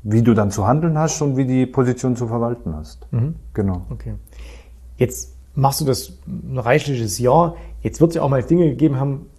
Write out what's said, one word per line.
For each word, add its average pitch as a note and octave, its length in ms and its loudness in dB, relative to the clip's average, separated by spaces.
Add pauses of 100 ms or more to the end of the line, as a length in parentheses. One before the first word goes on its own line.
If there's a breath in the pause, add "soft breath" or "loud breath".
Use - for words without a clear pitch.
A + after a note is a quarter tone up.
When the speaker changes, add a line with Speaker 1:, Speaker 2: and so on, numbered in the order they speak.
Speaker 1:
wie G#2+ 180 2
du A2+ 140 6
dann G2+ 160 2
zu G2+ 160 0
handeln D#3 320 2
hast D3+ 240 0
und C3+ 140 0
wie C3+ 80 2
die B2+ 200 2
Position B2+ 500 0
zu A#2+ 120 -4
verwalten A#2 480 -4
hast. - 360 -14
Speaker 2:
Mhm. C3 240 -2 (200)
Speaker 1:
Genau. F#2 340 0
Speaker 2:
Okay. A2+ 240 -10 (840 loud breath)
Jetzt - 380 -4 (200)
machst C#3 260 0
du D3+ 40 -2
das - 420 -2
ein B2+ 320 -8
reichliches A#2 580 0
Jahr. D3+ 380 2 (260 loud breath)
Jetzt - 180 -6
wird's E3 140 4
ja E3 80 -2
auch C#3+ 80 0
mal C3+ 140 2
Dinge E3 260 4
gegeben C3+ 300 2
haben, C#3 260 -4 (140)